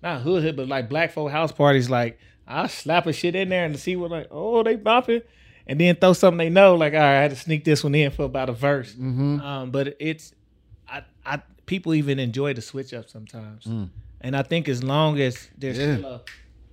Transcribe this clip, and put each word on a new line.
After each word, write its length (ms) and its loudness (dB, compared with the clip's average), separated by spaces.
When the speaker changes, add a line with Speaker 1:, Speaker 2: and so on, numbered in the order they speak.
Speaker 1:
not 180 -6
hood, 220 0
hood, 140 -2
but, 100 -8
like, 220 -4
black 240 -2
folk 180 -6
house 220 -2
parties. 360 4
Like, 300 -2
I 220 -4
slap 400 0
a 60 -2
shit 220 -4
in 140 -2
there 160 0
and 140 -6
see 160 -6
what, 160 -6
like, 200 -8
oh, 320 -2
they 120 2
bopping. 460 0
And 140 -4
then 160 6
throw 160 6
something 280 6
they 100 0
know, 260 8
like, 180 2
all 60 2
right, 200 6
I 20 4
had 100 2
to 60 -10
sneak 260 -4
this 220 2
one 100 0
in 160 2
for 120 -4
about 260 -4
a 40 -4
verse. 380 -2
Speaker 2:
Mm-hmm. 480 -2
Speaker 1:
Um, 320 -10
but 300 -4
it's, 320 -10
I, 140 -14
I, 160 -6
people 280 -4
even 260 0
enjoy 340 -4
the 80 -10
switch 320 -14
up 160 -14
sometimes. 540 -20
Speaker 2:
Mm. 260 -8
Speaker 1:
And 160 -8
I 80 -2
think 240 -4
as 160 -4
long 380 0
as 260 -4
there's 200 -8
Speaker 2:
Yeah. 200 -2
Speaker 1:
still 140 -8
a, 100 -16